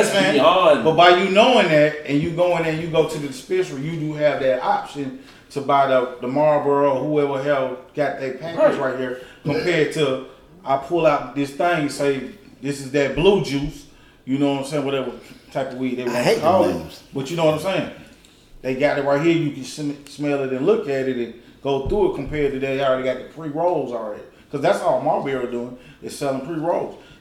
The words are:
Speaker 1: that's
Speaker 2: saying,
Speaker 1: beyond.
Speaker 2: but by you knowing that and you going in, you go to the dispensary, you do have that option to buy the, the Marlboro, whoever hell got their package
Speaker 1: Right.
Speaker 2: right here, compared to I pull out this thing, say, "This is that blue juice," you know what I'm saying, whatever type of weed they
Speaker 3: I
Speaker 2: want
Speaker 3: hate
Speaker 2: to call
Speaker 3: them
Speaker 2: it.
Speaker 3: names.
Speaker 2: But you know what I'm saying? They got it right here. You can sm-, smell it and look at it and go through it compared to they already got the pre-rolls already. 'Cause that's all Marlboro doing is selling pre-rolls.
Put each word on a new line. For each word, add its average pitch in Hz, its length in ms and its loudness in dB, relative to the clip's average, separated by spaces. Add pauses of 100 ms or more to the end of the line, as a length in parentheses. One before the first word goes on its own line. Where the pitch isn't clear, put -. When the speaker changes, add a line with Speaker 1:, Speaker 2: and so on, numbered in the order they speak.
Speaker 1:
that's 208 120 4
Speaker 2:
saying, 196 220 4
Speaker 1:
beyond. 165 500 6
Speaker 2:
but 160 100 4
by 175 140 8 (120)
you 196 80 2
knowing 214 380 6
that 151 420 2
and 147 140 0
you 170 80 -2
going 170 340 0
in, 156 140 -2
you 170 100 -6
go 160 200 2
to 160 100 -8
the 143 80 -6
dispensary, 147 540 -4
you 160 180 -6
do 151 140 -4
have 147 260 0
that 131 240 0
option - 580 -4 (280)
to 139 100 -8
buy 139 280 2
the, 127 340 0
the 120 80 -6
Marlboro, 143 760 2
whoever 143 400 0
hell 131 360 -2 (160)
got 139 260 -4
their 131 140 -6
package 170 220 -10
Speaker 1:
Right. 294 220 4
Speaker 2:
right 131 200 -2
here, 127 220 -6 (220)
compared 156 520 0
to 131 320 -2 (360)
I 139 140 0
pull 170 280 0
out 135 300 0
this 139 160 -2
thing, 151 380 0
say, 139 420 -2 (300)
"This 139 180 -6
is 135 140 -12
that 139 220 2
blue 185 280 4
juice," 143 440 -6 (360)
you 131 160 -4
know 143 140 2
what 139 60 -2
I'm 131 60 -6
saying, 147 200 -4
whatever 135 260 -4 (400)
type 131 220 -6
of 123 60 -12
weed 127 180 -4
they 123 60 -6
Speaker 3:
I - 20 -2
Speaker 2:
want 120 140 -2
Speaker 3:
hate 156 160 2
Speaker 2:
to - 60 -2
call 175 220 4
Speaker 3:
them - 140 0
Speaker 2:
it. - 20 -6
Speaker 3:
names. - 240 -16 (100)
Speaker 2:
But 135 160 -6
you 170 60 -6
know 165 100 2
what 156 100 4
I'm 147 40 -4
saying? 180 320 -4 (680)
They 131 140 -2
got 143 220 0
it 143 60 -2
right 143 180 2
here. 170 140 4
You 147 160 0
can 131 140 -10
sm-, 147 400 -8
smell 143 380 -2
it 131 100 -4
and 131 120 -2
look 220 220 2
at 135 220 -2
it 127 80 -2
and 117 160 -6 (280)
go 139 260 -2
through 196 240 2
it - 40 -6
compared 143 380 -2
to 131 60 -4
they 135 240 -2
already 131 200 0
got 127 160 -2
the - 60 -12
pre-rolls 156 680 -4
already. 110 300 -8 (280)
'Cause 147 100 -6
that's 180 200 2
all 143 200 2
Marlboro 135 480 -2
doing 120 280 -8 (240)
is 110 160 -12
selling 135 280 -4
pre-rolls. 165 500 -4 (260)